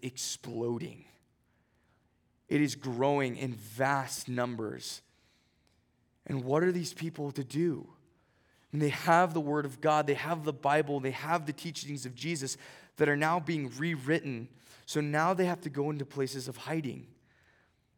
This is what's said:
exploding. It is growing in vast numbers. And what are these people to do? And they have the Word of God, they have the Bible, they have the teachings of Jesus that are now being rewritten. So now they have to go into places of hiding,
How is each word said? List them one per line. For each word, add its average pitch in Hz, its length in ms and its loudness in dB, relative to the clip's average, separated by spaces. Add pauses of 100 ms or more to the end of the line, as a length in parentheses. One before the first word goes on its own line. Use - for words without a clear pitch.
exploding. 117 1000 -4 (1400)
It 147 140 4
is 143 140 2
growing 131 640 0
in 127 180 -6
vast 127 720 -2
numbers. 120 720 -4 (1300)
And 135 160 -2
what 139 180 4
are 185 100 6
these 175 220 -2
people 151 380 -4
to 135 120 -4
do? 143 440 0 (840)
And 151 80 0
they 147 80 4
have 170 440 6
the 160 60 0
Word 147 260 0
of 123 160 -10
God, 151 240 4
they 139 80 2
have 156 300 -2
the 151 100 0
Bible, 143 460 2
they 131 120 -2
have 151 340 -2
the 147 80 -4
teachings 143 520 -8
of 123 80 -8
Jesus 135 440 -4 (400)
that 156 100 6
are 147 80 4
now 156 240 2
being 147 380 -2
rewritten. 139 720 0 (360)
So - 140 -2
now 151 340 4
they 185 120 4
have 175 160 0
to 160 80 -8
go 143 200 0
into 143 160 -4
places 135 440 -4
of 127 80 -10
hiding, 135 500 -4 (920)